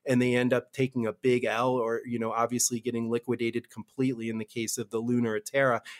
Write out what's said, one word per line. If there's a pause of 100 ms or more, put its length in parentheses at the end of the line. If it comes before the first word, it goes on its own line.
And
they
end
up
taking
a
big
L
or,
you
know,
obviously
getting
liquidated
completely
in
the
case
of
the
Luna
or
Terra. (180)